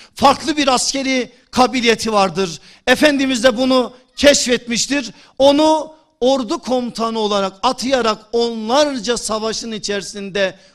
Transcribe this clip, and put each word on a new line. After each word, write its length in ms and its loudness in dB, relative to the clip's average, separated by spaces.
Farklı 420 0
bir 120 0
askeri 640 -2
kabiliyeti 640 0
vardır. 480 0
Efendimiz 580 2
de 120 4
bunu 380 2
keşfetmiştir. 960 0
Onu 560 4
ordu 380 0
komutanı 600 -4
olarak 340 -2
atayarak 560 0
onlarca 840 0
savaşın 560 -6
içerisinde 880 -6